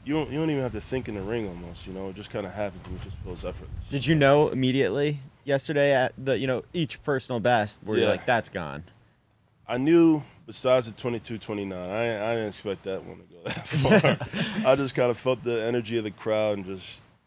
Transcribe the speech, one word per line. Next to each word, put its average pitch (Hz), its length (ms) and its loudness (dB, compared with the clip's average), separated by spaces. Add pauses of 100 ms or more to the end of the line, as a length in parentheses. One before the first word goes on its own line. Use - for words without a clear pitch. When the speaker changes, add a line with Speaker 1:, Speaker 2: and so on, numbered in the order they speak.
Speaker 1:
you 135 100 -2
don't, 147 160 -2
you 135 80 -4
don't 160 120 0
even 139 120 0
have 123 100 -2
to 107 80 -6
think 127 280 -6
in 110 60 -6
the 101 80 -6
ring 110 260 -4
almost, 87 380 -12
you 95 60 -10
know? 95 160 -8
It 92 80 -12
just 101 140 -14
kinda 101 180 -6
happens 95 380 -6
and - 140 -10
it - 40 -10
just - 140 -12
feels 87 260 -12
effortless. - 260 -10 (200)
Speaker 2:
Did 135 160 -2
you 160 80 4
know 147 340 6
immediately 131 720 0 (240)
yesterday 143 480 2
at 127 240 4
the, 131 220 0
you 127 80 -2
know, 127 260 -2
each - 300 -4
personal 131 380 -2
best 107 440 2
where 107 140 -2
you're 113 80 4
Speaker 1:
Yeah. 104 60 2
Speaker 2:
like, 90 140 -2
"That's 117 220 2
gone"? 78 360 -8 (840)
Speaker 1:
I 117 80 -2
knew 160 460 6 (240)
besides 127 400 2
the 113 60 -12
twenty-two 117 460 -6
twenty-nine, 98 520 -6
I, 110 400 -2
I 117 40 0
didn't 113 140 -2
expect 98 360 -6
that 95 200 -6
one 90 140 -16
to 87 60 -20
go 85 200 -20
that - 240 -8
<laughs> 156 920 2
far. - 40 2
Speaker 2:
<laughs> - 60 -
Speaker 1:
I - 40 8
just 139 180 -2
kinda 123 200 4
felt 127 300 -2
the 120 200 0
energy 117 340 0
of 110 60 -2
the 107 60 -4
crowd 107 480 0
and 95 80 -8
just 92 200 -10 (400)